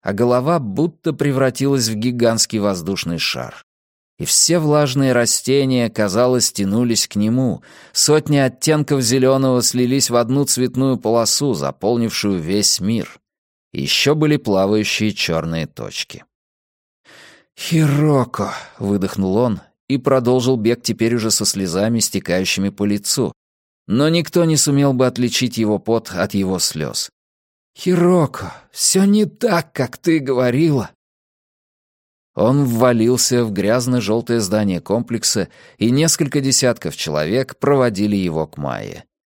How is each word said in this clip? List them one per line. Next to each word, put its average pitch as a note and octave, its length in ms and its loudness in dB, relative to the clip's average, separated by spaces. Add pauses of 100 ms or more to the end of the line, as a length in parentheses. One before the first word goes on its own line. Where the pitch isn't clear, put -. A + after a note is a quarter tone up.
а - 100 -6
голова B2 480 2
будто C#3+ 540 -4
превратилась C3+ 720 0
в A2 80 -4
гигантский A#2 640 0
воздушный F2+ 580 -2
шар. - 480 -8 (540)
И - 60 -8
все - 340 2
влажные D3 540 2
растения, B2 760 2
казалось, A2+ 600 2
тянулись G#2+ 560 0
к - 80 -8
нему. A2 480 0 (300)
Сотни D3+ 420 2
оттенков C#3+ 680 0
зелёного C3 600 2
слились B2+ 480 0
в A#2+ 80 2
одну B2 260 2
цветную B2+ 540 0
полосу, A#2 560 0
заполнившую G2+ 840 -2
весь F2+ 440 -2
мир. G#2 400 -6 (500)
И - 100 -8
ещё C#3 340 0
были D3+ 200 2
плавающие G#2 760 0
чёрные D#2+ 540 -4
точки. - 580 -14 (1300)
«Хироко!» C#3+ 920 2 (260)
выдохнул G2 600 -2
он A2+ 240 0 (260)
и C3+ 100 -2
продолжил B2+ 600 2
бег A#2 240 0
теперь A2+ 340 -2
уже A2 160 0
со G#2 140 -2
слезами, G2 540 -2
стекающими F#2+ 680 -2
по G2+ 160 -6
лицу. G#2 480 -2 (540)
Но C3+ 220 2
никто E3+ 360 0
не D#3+ 120 2
сумел C#3+ 360 2
бы B2+ 140 2
отличить A#2+ 500 -2
его G#2+ 220 0
пот A2+ 340 -2
от F#2+ 200 -2
его F#2+ 260 -2
слёз. - 500 -6 (680)
«Хироко, F3 760 0 (200)
всё - 340 2
не G#3 200 4
так, G#3 480 -2
как B2 240 -4
ты D#3+ 220 2
говорила!» C3 720 0 (1500)
Он C3 240 4
ввалился A#2+ 800 2
в A2 80 -4
грязно-жёлтое A#2 880 -2
здание G2+ 400 0
комплекса, A2 720 -4 (280)
и B2 140 2
несколько D3 480 0
десятков B2 560 0
человек D#2+ 640 -2
проводили A2 580 2
его D#2+ 320 -2
к - 100 -18
Майе. A1 460 -8 (280)